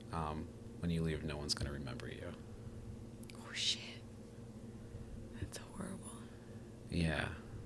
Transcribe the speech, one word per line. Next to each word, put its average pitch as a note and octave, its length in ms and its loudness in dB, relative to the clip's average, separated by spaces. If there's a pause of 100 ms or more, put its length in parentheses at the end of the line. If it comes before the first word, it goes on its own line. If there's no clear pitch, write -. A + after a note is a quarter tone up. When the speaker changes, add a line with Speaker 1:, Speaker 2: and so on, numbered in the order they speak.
(120)
Speaker 1:
um, D#2 340 2 (340)
"When E2+ 100 4
you E2 120 8
leave, D#2 200 6
no D2+ 140 2
one's D2 180 2
gonna C#2 180 4
remember C#2 360 -2
you." - 180 -2 (1080)
Speaker 2:
Oh, - 160 -6
shit. - 280 4 (1600)
That's - 180 -2 (180)
horrible. - 220 0 (920)
Speaker 1:
Yeah, E2 360 8 (400)